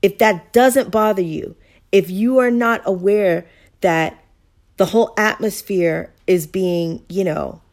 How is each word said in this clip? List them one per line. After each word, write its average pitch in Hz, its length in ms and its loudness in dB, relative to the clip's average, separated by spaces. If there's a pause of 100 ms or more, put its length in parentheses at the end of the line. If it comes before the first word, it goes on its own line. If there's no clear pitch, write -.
if - 180 0
that 208 340 0
doesn't 247 360 2
bother 214 320 0
you, 160 340 -8 (360)
if 180 180 2
you 226 280 0
are 247 140 2
not 233 340 0
aware 185 640 0 (340)
that 160 420 -2 (540)
the 190 80 2
whole 220 320 0
atmosphere 190 960 -2 (120)
is 175 220 0
being, 175 640 -4
you 190 140 -4
know 156 380 -6 (120)